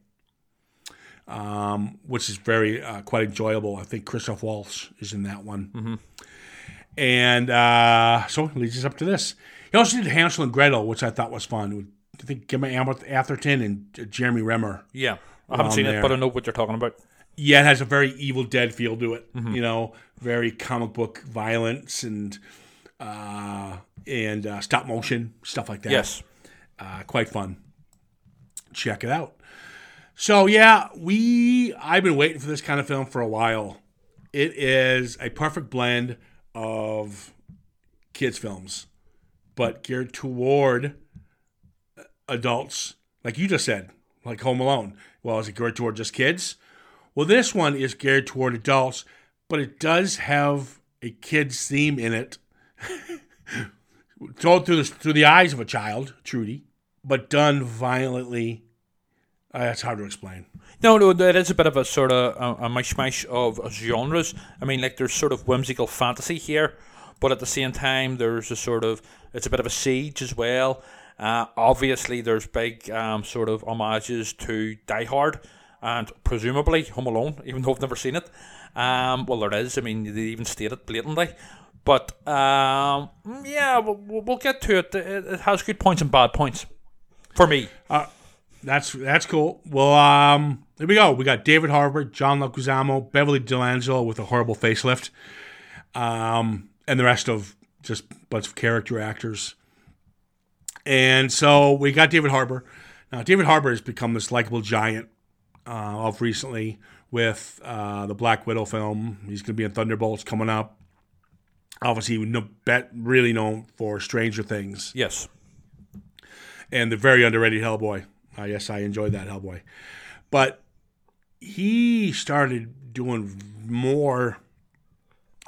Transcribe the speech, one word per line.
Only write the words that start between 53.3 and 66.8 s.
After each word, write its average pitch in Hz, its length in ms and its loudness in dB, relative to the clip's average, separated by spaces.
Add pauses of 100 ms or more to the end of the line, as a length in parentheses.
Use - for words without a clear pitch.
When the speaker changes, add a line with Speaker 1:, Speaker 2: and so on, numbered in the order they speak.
Speaker 1:
Told 175 280 4
through 175 100 2
the, 147 80 0
through - 300 -4
the 151 100 6
eyes 165 280 8
of 127 80 -8
a 110 40 -8
child, 110 500 -6 (100)
Trudy, 120 400 -8 (380)
but 131 280 -2
done 143 340 4
violently. 123 1000 -4 (880)
Uh, 127 80 -8
that's 120 220 -4
hard 117 160 -6
to 101 60 -10
explain. 92 420 -16 (360)
Speaker 2:
No, 226 160 10
no, 196 120 8
it 180 260 6
is 180 140 2
a 175 40 -2
bit 156 120 4
of 139 100 2
a 131 80 2
sort 131 280 2
of 123 240 2 (240)
a, 120 60 -4
a - 20 -4
mishmash 123 580 -4
of 120 320 -2 (140)
genres. 117 640 -2 (260)
I 131 60 -8
mean, 135 140 -2
like, 127 180 -4
there's - 160 -4
sort 147 180 0
of 123 160 -4
whimsical 127 380 -2
fantasy 123 520 -4
here, 151 360 -2 (440)